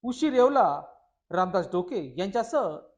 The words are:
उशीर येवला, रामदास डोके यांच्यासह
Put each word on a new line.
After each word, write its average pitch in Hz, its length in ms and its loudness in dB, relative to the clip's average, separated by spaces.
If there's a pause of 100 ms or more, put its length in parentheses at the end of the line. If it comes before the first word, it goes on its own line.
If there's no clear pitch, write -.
उशीर 254 300 -2
येवला, 247 500 4 (480)
रामदास 180 420 0
डोके 180 460 -4
यांच्यासह 202 580 -2 (220)